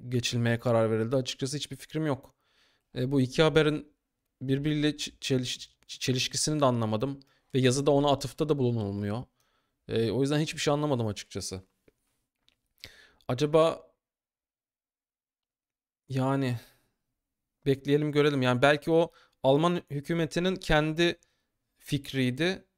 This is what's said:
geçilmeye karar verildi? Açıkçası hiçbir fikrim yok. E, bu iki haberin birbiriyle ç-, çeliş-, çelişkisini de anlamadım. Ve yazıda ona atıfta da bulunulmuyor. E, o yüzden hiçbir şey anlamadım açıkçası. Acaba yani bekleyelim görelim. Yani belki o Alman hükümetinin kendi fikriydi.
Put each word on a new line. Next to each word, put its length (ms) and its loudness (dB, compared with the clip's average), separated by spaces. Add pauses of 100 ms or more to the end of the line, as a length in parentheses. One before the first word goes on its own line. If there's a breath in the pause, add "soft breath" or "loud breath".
geçilmeye 500 0
karar 320 2
verildi? 260 0
Açıkçası 400 -4
hiçbir 200 -10
fikrim 300 -6
yok. 280 -6 (600)
E, 180 -4
bu 80 2
iki 220 2
haberin 500 2 (500)
birbiriyle 480 0
ç-, 300 -8
çeliş-, 500 -4 (160)
çelişkisini 760 -4
de 40 4
anlamadım. 560 0 (340 soft breath)
Ve 60 2
yazıda 300 4
ona 200 4
atıfta 380 -2
da 100 0
bulunulmuyor. 640 -2 (640)
E, 220 0
o 100 -2
yüzden 200 0
hiçbir 200 -6
şey 140 0
anlamadım 320 -2
açıkçası. 560 -10 (1700 loud breath)
Acaba 640 2 (2250)
yani 500 -2 (1080 soft breath)
bekleyelim 460 0
görelim. 300 2
Yani 200 2
belki 280 2
o 220 4 (300 soft breath)
Alman 480 4
hükümetinin 640 -4
kendi 600 2 (600)
fikriydi. 840 -2 (140)